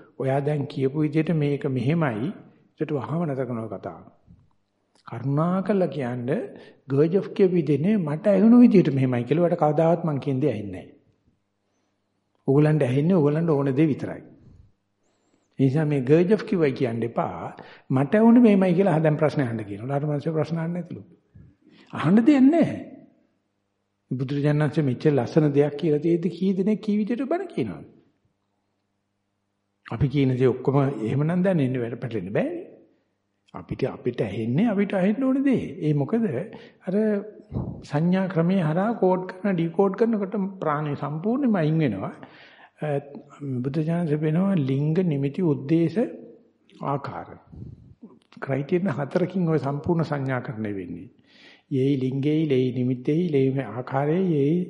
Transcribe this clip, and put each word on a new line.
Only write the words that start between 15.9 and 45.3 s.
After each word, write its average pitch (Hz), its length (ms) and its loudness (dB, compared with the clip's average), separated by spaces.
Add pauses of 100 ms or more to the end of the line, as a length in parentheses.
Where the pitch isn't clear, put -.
ගර්ජොෆ් 170 420 4
කිව්වයි 160 300 0
කියන්න 117 300 -2
එපා. 117 520 -6 (320)
"මට 139 260 0
ඇහුණු 226 280 8
මෙහෙමයි" 190 320 6
කියලා 170 260 2
දැන් 156 180 2
ප්‍රශ්න 151 240 2
අහන්න 113 240 -4
කියනවා. 104 300 -8
ඊට 143 140 -2
පස්සේ 147 240 -4
ප්‍රශ්න 156 260 -2
අහන්න 165 140 -4
නැතිලු. 165 300 -10 (920)
අහන්න 143 240 4
දෙයක් 269 240 6
නැහැ. 277 340 6 (1400)
බුදුරජාණන් 143 520 0
වහන්සේ 151 200 0
මෙච්චර 135 280 2
ලස්සන 143 380 2
දෙයක් 143 280 2
කියලා 147 240 0
තියෙද්දි 170 280 0
කී 190 240 -2
දෙනෙක් 202 280 0
කී 208 160 -2
විදිහට 226 280 -2
බණ 349 220 -4
කියනවද? 90 380 -6 (2000)
අපි 120 220 -2
කියන 135 260 0
දේ 127 160 2
ඔක්කොම 131 300 0
එහෙමනම් 143 640 -2
දැන් 185 160 2
එන්නේ 127 220 -2
වැඩ 117 160 -6
පැටලෙන්න 107 340 -8
බෑනේ. 302 360 -4 (840)
අපිට, - 320 -8
අපිට - 360 -6
ඇහෙන්නේ 113 460 -2
අපිට 202 260 -2
ඇහෙන්න 208 300 0
ඕන 262 180 0
දේ. 262 220 0 (140)
ඒ 151 160 0
මොකද 202 340 0 (520)
අර 185 160 -6 (840)
සංඥා 180 460 0
ක්‍රමයේ 175 360 2
හරහා 175 320 0
කෝඩ් 185 320 0
කරන - 240 -4
ඩිකෝඩ් 190 460 0
කරනකොට 214 380 0 (200)
ප්‍රාණය 147 400 -2
සම්පූර්ණයෙන්ම 202 600 -2
අයින් 160 240 2
වෙනවා. 104 340 -2 (640)
අ, 156 100 -8 (720)
බුදුරජාණන් 156 460 -4
වහන්සේ 151 200 -2
වෙනවා 180 380 0
ලිංග 135 300 0 (140)
නිමිති 143 380 -2